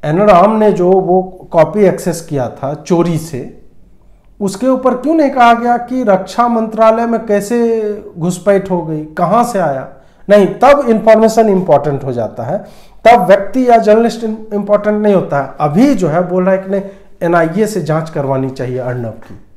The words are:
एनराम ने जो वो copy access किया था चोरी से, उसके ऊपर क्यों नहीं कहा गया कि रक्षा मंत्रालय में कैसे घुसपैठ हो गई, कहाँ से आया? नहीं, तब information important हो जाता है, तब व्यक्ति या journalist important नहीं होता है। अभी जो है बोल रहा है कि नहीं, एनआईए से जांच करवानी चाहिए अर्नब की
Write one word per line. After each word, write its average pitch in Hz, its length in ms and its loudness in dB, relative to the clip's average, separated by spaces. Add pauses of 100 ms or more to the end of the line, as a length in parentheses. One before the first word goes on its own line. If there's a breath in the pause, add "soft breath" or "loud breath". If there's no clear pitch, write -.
एनराम 190 520 2
ने 214 160 2
जो 175 200 0
वो 185 600 0
copy 160 280 2
access 180 420 0
किया 131 280 -6
था 139 240 -8
चोरी 170 440 -2
से, - 420 -10 (840)
उसके 202 260 -4
ऊपर 254 280 0
क्यों 320 200 -2
नहीं 294 160 2
कहा 240 220 4
गया 240 240 0
कि 247 260 -6
रक्षा 208 440 0
मंत्रालय 226 580 0
में 226 200 -4
कैसे 226 580 -2 (340)
घुसपैठ 185 540 -2
हो 170 140 -4
गई, 156 200 -6
कहाँ 180 380 0
से 233 160 -4
आया? 139 280 -4 (420 soft breath)
नहीं, 202 180 6
तब 277 420 2
information 220 600 4
important 151 540 0
हो 135 100 -6
जाता 113 300 -8
है, 147 140 -6 (500 loud breath)
तब 233 200 6
व्यक्ति 240 420 2
या 233 80 6
journalist 220 460 2 (300)
important 208 500 -2
नहीं 208 120 2
होता 143 260 -2
है। 135 180 -8
अभी 208 360 2
जो 180 120 -2
है 170 200 -2
बोल 180 160 -2
रहा 190 120 2
है - 20 -2
कि 190 120 -8
नहीं, 190 120 -2 (400 loud breath)
एनआईए 170 460 0
से 196 140 -6
जांच 156 280 -4
करवानी 135 400 -4
चाहिए 127 280 -8
अर्नब 123 340 -6
की - 280 -18 (160)